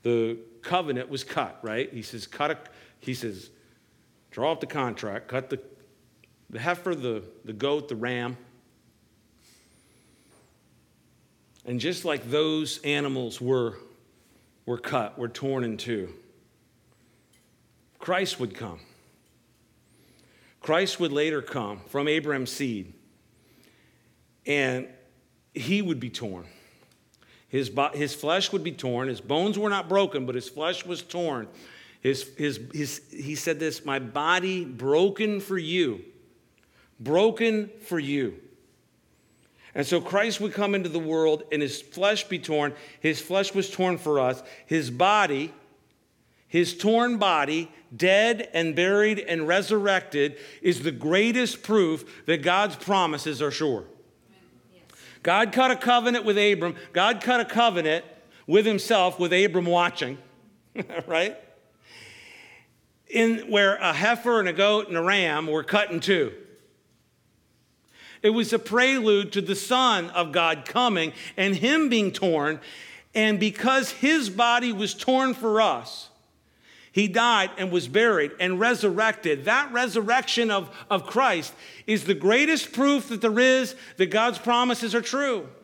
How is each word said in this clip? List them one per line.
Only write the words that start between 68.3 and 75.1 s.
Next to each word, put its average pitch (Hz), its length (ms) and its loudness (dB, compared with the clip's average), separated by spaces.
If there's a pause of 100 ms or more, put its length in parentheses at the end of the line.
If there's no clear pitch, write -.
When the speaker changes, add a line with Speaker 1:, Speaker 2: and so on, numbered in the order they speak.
Speaker 1:
was 220 200 2
a 226 60 2
prelude 220 760 2
to 202 80 0
the 185 140 -2
Son 226 540 2
of 170 220 -2
God 160 340 0
coming 190 480 0 (240)
and 196 180 2
him 277 320 2
being 214 240 2
torn. 156 480 0 (540)
And 214 260 2
because 240 520 2
his 277 400 2
body 240 420 2
was 196 220 -2
torn 262 400 2